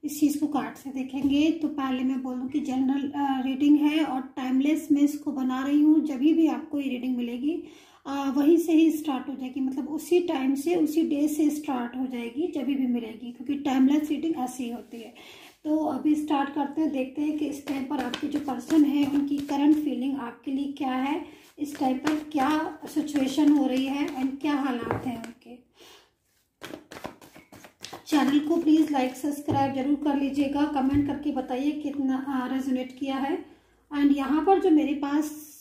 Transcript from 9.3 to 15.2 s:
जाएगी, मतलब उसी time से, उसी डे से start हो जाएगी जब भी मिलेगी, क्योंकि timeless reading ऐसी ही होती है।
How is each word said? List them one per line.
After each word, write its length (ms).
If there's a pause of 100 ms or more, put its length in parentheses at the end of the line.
जाएगी, 260
मतलब 280
उसी 320
time 360
से, 200
उसी 260
डे 260
से 220
start 480
हो 80
जाएगी 500
जब 80
भी 120
मिलेगी, 560
क्योंकि 240
timeless 540
reading 280
ऐसी 260
ही 60
होती 280
है। 160 (500)